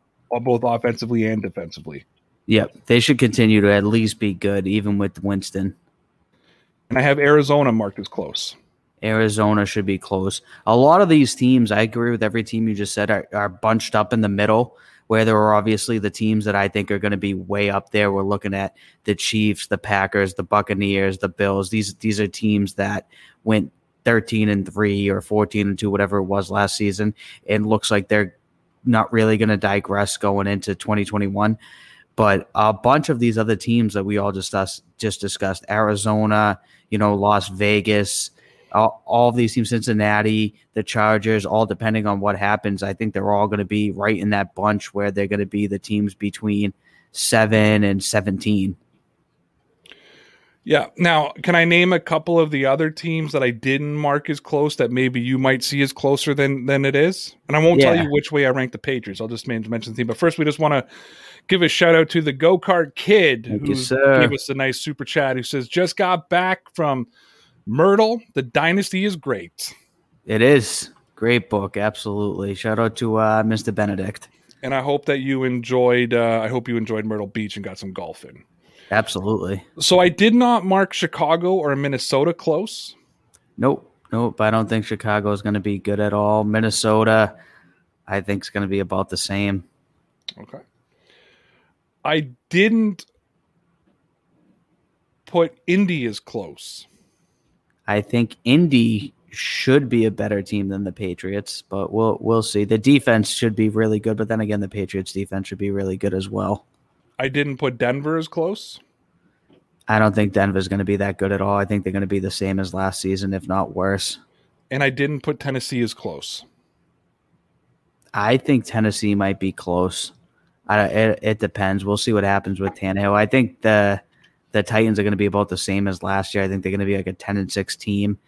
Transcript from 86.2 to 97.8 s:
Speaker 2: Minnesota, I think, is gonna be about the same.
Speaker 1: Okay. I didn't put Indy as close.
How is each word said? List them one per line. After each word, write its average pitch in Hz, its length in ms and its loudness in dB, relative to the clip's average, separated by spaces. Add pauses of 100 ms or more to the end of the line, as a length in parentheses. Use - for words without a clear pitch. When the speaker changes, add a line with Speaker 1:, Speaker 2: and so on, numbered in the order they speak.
Speaker 2:
Minnesota, 110 880 2 (720)
I 98 140 -4
think, 98 220 -4
is - 60 -14
gonna 101 180 -4
be 98 120 -2
about 95 300 -4
the 92 80 -8
same. 98 480 -4 (760)
Speaker 1:
Okay. 104 200 -20 (1500)
I 151 240 -2 (180)
didn't 214 580 0 (2250)
put 165 320 0 (100)
Indy 175 380 2
as 107 160 -6
close. - 680 -14 (1000)